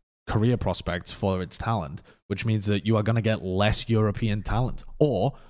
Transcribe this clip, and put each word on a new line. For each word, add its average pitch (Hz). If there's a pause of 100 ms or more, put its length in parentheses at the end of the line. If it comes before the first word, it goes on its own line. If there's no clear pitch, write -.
(280)
career 117
prospects 87
for 95
its -
talent, 101 (260)
which 101
means 110
that 104
you 110
are 107
gonna 113
get 107
less 98
European 107
talent 113 (160)
or 131 (160)